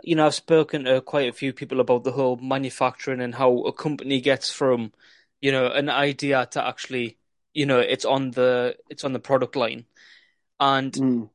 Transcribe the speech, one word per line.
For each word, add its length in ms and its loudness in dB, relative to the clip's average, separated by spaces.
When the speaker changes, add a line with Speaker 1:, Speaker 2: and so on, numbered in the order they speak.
Speaker 1:
you 120 0
know, 120 6
I've 80 2
spoken 480 2
to 180 4
quite 280 -2
a 40 -6
few 200 -6
people 260 -4
about 240 2
the 80 -2
whole 240 0
manufacturing 840 -4
and 120 -6
how 300 4
a 100 -2
company 480 -4
gets 300 0
from, 400 0
you 100 0
know, 200 0
an 180 -2
idea 640 0
to 140 -4
actually, 520 -6
you 120 0
know, 140 4
it's 260 0
on 260 0
the, 440 0
it's 140 -12
on 100 -4
the 60 -6
product 360 0
line. 300 -4
And 340 2
Speaker 2:
Mm. 420 0